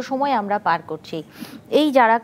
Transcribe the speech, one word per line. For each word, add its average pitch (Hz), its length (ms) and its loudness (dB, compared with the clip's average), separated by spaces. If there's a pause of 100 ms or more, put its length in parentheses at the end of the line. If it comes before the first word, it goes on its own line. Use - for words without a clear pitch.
সময় 269 320 -2
আমরা 208 260 -2
পার 170 280 -2
করছি। 160 360 -10 (480)
এই 302 200 4
যারা 233 340 4